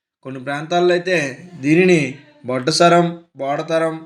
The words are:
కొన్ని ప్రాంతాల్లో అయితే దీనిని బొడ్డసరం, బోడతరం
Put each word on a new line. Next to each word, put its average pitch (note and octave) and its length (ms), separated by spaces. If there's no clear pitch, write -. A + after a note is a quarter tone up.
కొన్ని C3 180
ప్రాంతాల్లో D#3+ 500
అయితే F3 260
దీనిని E3 400
బొడ్డసరం, E3 640
బోడతరం D#3+ 580